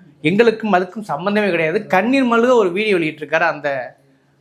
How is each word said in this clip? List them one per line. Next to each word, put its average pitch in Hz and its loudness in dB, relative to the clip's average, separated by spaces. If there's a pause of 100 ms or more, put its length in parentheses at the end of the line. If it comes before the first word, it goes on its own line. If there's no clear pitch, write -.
(220)
எங்களுக்கும் 208 2
அதுக்கும் 185 0
சம்பந்தமே 202 -2
கிடையாது." 170 -2
கண்ணீர் 240 2
மல்க 233 2
ஒரு 196 2
வீடியோ 208 0
வெளியிட்டிருக்காரு 156 -4
அந்த, 143 -4 (440)